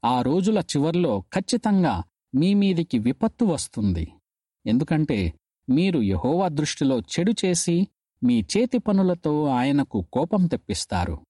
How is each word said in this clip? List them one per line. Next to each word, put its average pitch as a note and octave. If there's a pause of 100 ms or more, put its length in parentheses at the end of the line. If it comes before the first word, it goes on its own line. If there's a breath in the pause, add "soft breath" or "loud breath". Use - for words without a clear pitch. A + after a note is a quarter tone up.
ఆ B2
రోజుల F3+
చివర్లో D#3
ఖచ్చితంగా F#3 (320)
మీ E3+
మీదికి F#3
విపత్తు C#3
వస్తుంది. G2+ (540)
ఎందుకంటే C3 (360)
మీరు E3+
యెహోవా A#2+
దృష్టిలో C#3+
చెడు F#3 (120)
చేసి F3 (360)
మీ A#2+
చేతి B3
పనులతో F3
ఆయనకు C3
కోపం F3
తెప్పిస్తారు. - (100)